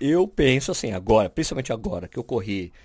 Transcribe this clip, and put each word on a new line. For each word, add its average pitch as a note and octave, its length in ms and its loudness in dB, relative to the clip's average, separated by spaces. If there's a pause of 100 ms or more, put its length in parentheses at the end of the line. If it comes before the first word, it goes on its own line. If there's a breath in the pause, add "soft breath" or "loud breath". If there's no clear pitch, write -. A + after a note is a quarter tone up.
eu D#3+ 260 2
penso C3+ 460 2
assim, A2+ 200 -4
agora, G2 360 4
principalmente C3+ 460 -4
agora, G#2+ 340 -6
que - 100 -12
eu A#2+ 60 -6
corri G2 480 -4 (120)